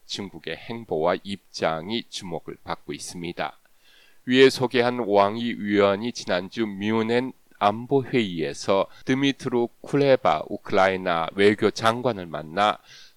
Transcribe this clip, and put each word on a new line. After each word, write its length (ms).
중국의 500
행보와 680
입장이 840
주목을 560
받고 300
있습니다. 640
위에 240
소개한 520
왕이 420
위원이 540
지난주 520
뮌헨 720
안보회의에서 1300
드미트로 680
쿨레바 680
우크라이나 840
외교장관을 920
만나 520